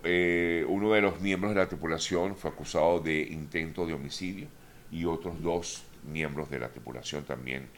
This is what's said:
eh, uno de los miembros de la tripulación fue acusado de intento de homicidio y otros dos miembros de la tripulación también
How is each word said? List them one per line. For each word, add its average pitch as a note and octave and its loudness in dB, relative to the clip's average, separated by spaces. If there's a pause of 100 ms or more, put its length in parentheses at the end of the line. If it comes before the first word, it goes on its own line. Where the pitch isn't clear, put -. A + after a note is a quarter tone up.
eh, F2 4
uno G2+ 4
de G#2+ 8
los F2 2
miembros G2 0
de G2 4
la F#2 4
tripulación E2+ 0
fue D#2+ -4
acusado E2 4
de D#2 2
intento D#2+ -4
de E2 -2
homicidio F2+ -6 (460)
y E2 -4
otros E2+ -2
dos E2+ -2 (220)
miembros D2+ -4
de C#2 -4
la A#1+ -4
tripulación B1 -8
también C2 -6